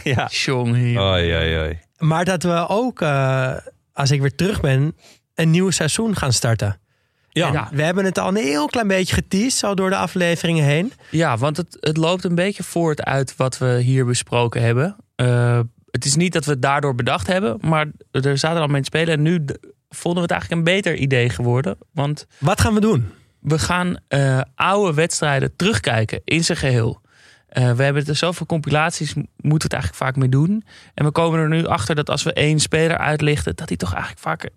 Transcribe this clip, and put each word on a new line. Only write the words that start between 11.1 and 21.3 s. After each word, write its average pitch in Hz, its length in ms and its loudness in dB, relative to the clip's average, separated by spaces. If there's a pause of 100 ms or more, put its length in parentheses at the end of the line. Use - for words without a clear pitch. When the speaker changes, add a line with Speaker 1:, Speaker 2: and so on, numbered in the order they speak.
Speaker 2:
want 147 200 -2
het, - 220 -8
het 156 180 -6
loopt 170 260 0
een 175 120 0
beetje 185 280 -2
voort 165 400 -2
uit 135 340 -2
wat 131 200 -2
we 123 260 2
hier 131 220 2
besproken 120 560 0
hebben. 127 340 2 (200)
Eh, 120 440 2 (320)
het 127 140 -6
is 139 100 0
niet 175 180 2
dat 160 120 0
we 147 60 0
het 131 100 -2
daardoor 139 340 2
bedacht 127 320 -2
hebben, 202 340 0
maar 156 240 2 (260)
er 139 260 0
zaten 165 240 0
al 151 60 0
mensen 143 180 0
spelen 160 280 0
en 147 80 2
nu 160 240 2
d-, - 120 -8 (320)
vonden 175 340 -2
we 170 60 0
het - 20 -6
eigenlijk 175 200 -4 (160)
een 180 80 6
beter 180 200 0
idee 131 340 2
geworden. 123 480 -2 (160)